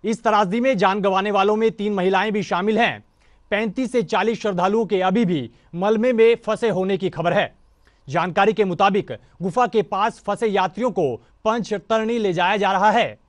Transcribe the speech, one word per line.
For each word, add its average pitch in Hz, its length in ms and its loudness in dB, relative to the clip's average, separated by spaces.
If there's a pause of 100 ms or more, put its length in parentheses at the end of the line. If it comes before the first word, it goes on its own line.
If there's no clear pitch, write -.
इस 214 180 -4
त्रासदी 214 380 2
में 262 180 2
जान 196 220 2
गंवाने 190 300 0
वालों 202 260 2
में 226 140 2
तीन 208 240 -4
महिलाएं 190 380 0
भी 202 100 -2
शामिल 202 360 0
हैं। 147 260 0 (460)
पैंतीस 220 420 -2
से 240 100 2
चालीस 202 400 0
श्रद्धालुओं 202 440 0
के 190 140 0
अभी 185 240 2
भी 151 260 -2 (240)
मलबे 214 380 0
में 226 220 6 (120)
फंसे 220 220 -2
होने 185 280 0
की 190 140 -4
खबर 170 220 -2
है। 185 200 0 (560)
जानकारी 175 440 0
के 208 120 0
मुताबिक 190 460 0 (320)
गुफा 214 240 0
के 214 160 0
पास 208 440 -2
फंसे 202 200 -2
यात्रियों 196 440 -2
को 165 140 -2 (400)
पंचतरणी 220 760 -2
ले 202 140 0
जाया 180 240 0
जा 196 160 0
रहा 196 180 4
है। 185 280 0 (100)